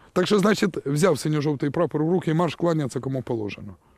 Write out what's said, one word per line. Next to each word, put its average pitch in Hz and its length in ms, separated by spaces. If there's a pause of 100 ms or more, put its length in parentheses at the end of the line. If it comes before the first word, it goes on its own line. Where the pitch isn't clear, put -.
(140)
Так 180 140
що, 208 120
значить, 202 460
взяв 147 340
синьо-жовтий 147 500
прапор 151 340
в 160 60
руки 175 220
і - 20
марш 160 220
кланятися, 156 440
кому 131 220
положено. 104 540 (220)